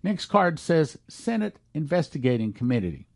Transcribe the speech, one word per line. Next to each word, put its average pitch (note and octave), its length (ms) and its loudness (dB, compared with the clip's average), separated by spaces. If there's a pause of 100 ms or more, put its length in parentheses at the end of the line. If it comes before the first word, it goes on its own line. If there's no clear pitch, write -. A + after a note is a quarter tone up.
Next F#3+ 260 -4
card F3 320 2
says, D#3+ 380 2 (120)
"Senate G#3+ 500 -4 (140)
Investigating B2+ 800 0
Committee." G2+ 640 -4